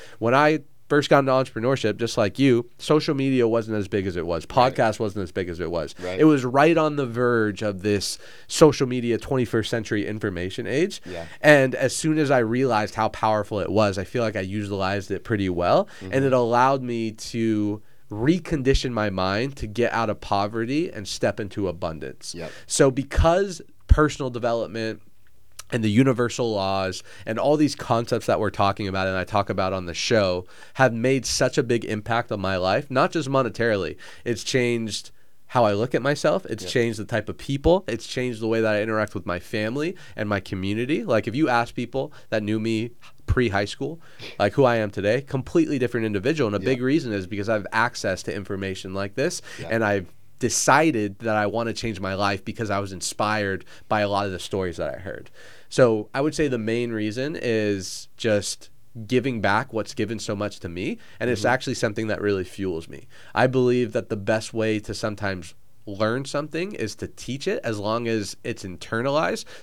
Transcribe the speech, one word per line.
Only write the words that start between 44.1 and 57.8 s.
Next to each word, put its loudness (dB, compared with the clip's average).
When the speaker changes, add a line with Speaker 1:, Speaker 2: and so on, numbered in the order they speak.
Speaker 1:
like, 2
who 6
I 6
am 0
today, 0
completely 0
different 0
individual. 0
And 0
a 2
Speaker 2:
Yep. -4
Speaker 1:
big -4
reason 0
is -2
because -4
I 2
have -2
access 0
to -4
information -6
like -6
this, -2
Speaker 2:
Yep. -6
Speaker 1:
and 2
I've 2
decided 4
that 0
I 2
wanna -2
change -6
my -2
life 0
because -6
I 0
was -6
inspired -2
by 2
a 2
lot 0
of -4
the -6
stories -4
that -4
I -12
heard. -12
So 4
I -2
would 0
say 0
the -2
main -2
reason -4
is -2